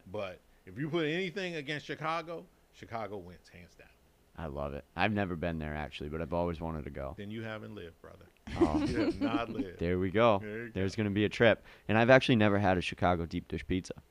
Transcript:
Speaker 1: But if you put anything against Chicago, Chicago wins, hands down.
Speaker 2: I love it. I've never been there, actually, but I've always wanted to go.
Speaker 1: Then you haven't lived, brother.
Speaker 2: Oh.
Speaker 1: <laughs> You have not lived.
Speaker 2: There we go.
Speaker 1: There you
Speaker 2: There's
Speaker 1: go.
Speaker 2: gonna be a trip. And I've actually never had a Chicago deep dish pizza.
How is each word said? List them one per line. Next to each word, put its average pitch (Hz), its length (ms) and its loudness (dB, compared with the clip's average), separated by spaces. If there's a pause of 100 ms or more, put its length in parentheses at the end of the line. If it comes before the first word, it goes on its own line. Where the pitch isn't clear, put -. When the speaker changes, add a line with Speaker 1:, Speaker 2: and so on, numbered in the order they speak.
(120)
Speaker 1:
But 95 280 -8 (260)
if 95 140 -16
you 156 100 -4
put 165 160 0
anything 175 500 -4
against 147 300 -8
Chicago, 165 580 -6 (300)
Chicago 107 440 -10
wins, 87 360 -16
hands 87 220 -20
down. - 120 -20 (500)
Speaker 2:
I 82 100 -8
love 71 260 -6
it. 71 100 -10 (140)
I've 101 160 2
never 98 240 0
been 82 220 -2
there, 76 160 -6
actually, 73 340 -8
but 80 120 -4
I've 82 120 -6
always 87 260 -2
wanted 80 260 -6
to - 40 -10
go. 69 280 -8
Speaker 1:
Then 101 140 -12
you 113 120 -10
haven't 110 320 -10
lived, 87 260 -16
brother. 87 240 -20 (340)
Speaker 2:
Oh. 147 260 4
Speaker 1:
<laughs> - 20 0
You - 180 0
have - 160 -2
not 233 280 -2
lived. 185 300 -8
Speaker 2:
There 87 200 2
we 95 100 0
go. 104 320 4
Speaker 1:
There 107 240 -10
you 113 80 -14
Speaker 2:
There's 95 220 -2
Speaker 1:
go. 110 80 0
Speaker 2:
gonna 101 100 0
be 104 120 2
a 98 40 2
trip. 110 340 6 (240)
And 104 100 4
I've 117 120 6
actually 131 280 8
never 104 220 6
had 95 180 4
a 85 40 0
Chicago 87 440 0
deep 87 220 -6
dish - 200 -6
pizza. 92 260 -2 (180)